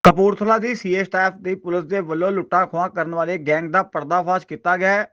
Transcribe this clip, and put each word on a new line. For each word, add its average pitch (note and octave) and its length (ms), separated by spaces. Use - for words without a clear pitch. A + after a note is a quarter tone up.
ਕਪੂਰਥਲਾ G3+ 480
ਦੀ A#3 180
ਸੀ F3+ 180
ਏ F#3+ 100
ਸਟਾਫ F#3 380
ਦੀ F#3 140
ਪੁਲਿਸ F3 280
ਦੇ F#3+ 160
ਵੱਲੋਂ E3 320
ਲੁੱਟਾਂ F3+ 360
ਖੋਹਾਂ F3 220
ਕਰਨ E3 260
ਵਾਲੇ E3 220
ਗੈਂਗ D#3 320
ਦਾ F#3 140
ਪਰਦਾਫਾਸ਼ F3 640
ਕੀਤਾ F3 300
ਗਿਆ F#3+ 160
ਹੈ। G#3 200